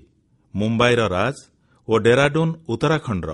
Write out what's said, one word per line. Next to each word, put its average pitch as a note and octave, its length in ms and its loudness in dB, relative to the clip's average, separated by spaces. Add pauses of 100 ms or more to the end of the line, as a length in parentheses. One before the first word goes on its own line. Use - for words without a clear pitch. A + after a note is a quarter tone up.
(540)
ମୁମ୍ବାଇର A#2 540 0
ରାଜ G2 280 -2 (520)
ଓ A2 100 2
ଡେରାଡୁନ୍ C#3+ 540 2 (160)
ଉତ୍ତରାଖଣ୍ଡର A#2 640 -2